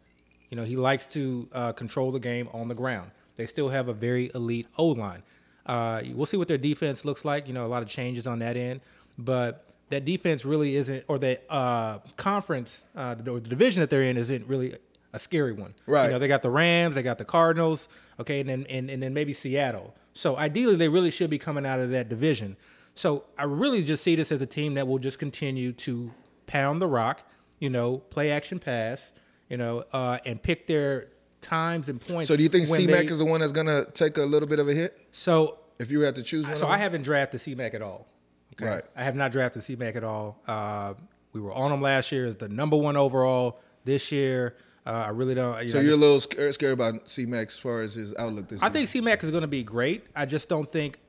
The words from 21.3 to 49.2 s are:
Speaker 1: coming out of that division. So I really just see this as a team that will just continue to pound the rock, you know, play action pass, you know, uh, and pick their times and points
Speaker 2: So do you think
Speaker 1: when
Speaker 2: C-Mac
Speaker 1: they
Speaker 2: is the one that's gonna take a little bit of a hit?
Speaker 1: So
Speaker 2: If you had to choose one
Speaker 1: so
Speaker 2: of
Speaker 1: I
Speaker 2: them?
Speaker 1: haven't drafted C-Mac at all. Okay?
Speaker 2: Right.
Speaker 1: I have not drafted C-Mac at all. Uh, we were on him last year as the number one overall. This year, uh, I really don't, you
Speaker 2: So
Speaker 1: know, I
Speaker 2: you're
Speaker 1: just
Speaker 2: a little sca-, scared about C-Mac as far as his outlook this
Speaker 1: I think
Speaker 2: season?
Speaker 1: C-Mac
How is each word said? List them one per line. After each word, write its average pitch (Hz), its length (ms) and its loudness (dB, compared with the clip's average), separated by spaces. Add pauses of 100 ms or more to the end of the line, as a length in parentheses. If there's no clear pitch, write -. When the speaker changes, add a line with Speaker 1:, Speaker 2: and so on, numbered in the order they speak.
Speaker 1:
coming 143 280 -4
out 131 140 0
of 123 120 -2
that 123 180 -2
division. 113 480 0 (380)
So 147 300 -2 (120)
I 143 60 -4
really 185 400 2
just 147 200 0
see 170 120 4
this 160 160 0
as 139 100 0
a 131 60 -4
team 147 280 -4
that 135 120 -2
will 131 120 0
just 131 200 -6
continue 131 540 -4
to 120 380 -6 (360)
pound 143 340 0
the 185 60 0
rock, 123 400 0 (320)
you 143 100 -2
know, 123 280 0
play 147 340 -2
action 147 280 -4
pass, 120 520 -4 (380)
you 127 80 -6
know, 120 260 -4 (100)
uh, 127 320 0
and 117 160 -6
pick - 240 -4
their 143 440 0 (320)
times 165 480 -2
and 143 120 -6
points 165 280 -4
Speaker 2:
So 156 60 6
do 147 60 6
you 160 80 8
think 170 200 4
Speaker 1:
when 160 100 4
Speaker 2:
C-Mac 175 280 6
Speaker 1:
they 165 60 -2
Speaker 2:
is 151 60 -2
the 156 60 2
one 160 160 2
that's 151 100 2
gonna 151 420 2
take 156 240 2
a 147 60 2
little 147 240 2
bit 151 120 0
of 143 100 2
a 143 40 4
hit? 165 260 -2 (120)
Speaker 1:
So 160 480 2 (180)
Speaker 2:
If 120 140 -6
you 147 100 4
had 139 140 2
to 123 80 -8
choose 156 240 -2
one 151 80 -4
Speaker 1:
so 156 100 0
Speaker 2:
of 156 60 2
Speaker 1:
I 190 40 4
Speaker 2:
them? 202 60 2
Speaker 1:
haven't 170 220 -2
drafted 139 380 0
C-Mac 123 340 -8
at 104 80 -6
all. 95 240 -12 (460)
Okay? 120 140 -8
Speaker 2:
Right. 98 160 -2 (120)
Speaker 1:
I 123 80 -6
have 131 120 -2
not 135 160 0
drafted 123 320 -2
C-Mac 120 320 -6
at 113 80 -6
all. 107 440 -6
Uh, 104 460 -4 (400)
we 110 80 -8
were 98 120 -8
on 135 180 0
him 139 100 0
last 135 300 2
year 131 140 0
as 110 120 -4
the 107 100 -10
number 147 300 2
one 147 180 4
overall. 127 640 4 (240)
This 135 280 0
year, 131 440 0 (300)
uh, - 60 -8
I 113 180 -4
really 127 260 0
don't, 120 280 -2
you 117 60 -4
Speaker 2:
So 117 60 0
Speaker 1:
know, 139 40 4
I 139 40 6
Speaker 2:
you're 147 100 8
Speaker 1:
just 151 40 6
Speaker 2:
a 147 80 8
little 143 140 10
sca-, 139 340 -2
scared 139 200 2
about 113 360 -2
C-Mac 117 380 -4
as - 100 -12
far 117 240 -4
as 107 120 -6
his 107 240 -10
outlook 110 320 -6
this 104 120 -4
Speaker 1:
I - 80 4
think 294 200 0
Speaker 2:
season? 247 160 -2
Speaker 1:
C-Mac 214 180 2